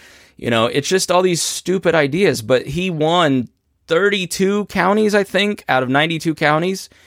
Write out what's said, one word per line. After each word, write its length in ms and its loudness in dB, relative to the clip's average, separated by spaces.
You 140 -4
know, 160 2
it's 200 -2
just 220 0
all 140 2
these 180 2
stupid 540 -2
ideas, 480 0
but 240 0
he 240 -4
won 580 2
thirty-two 800 0
counties, 480 0
I 80 2
think, 440 -2
out 140 2
of 80 -2
ninety-two 460 0
counties 540 0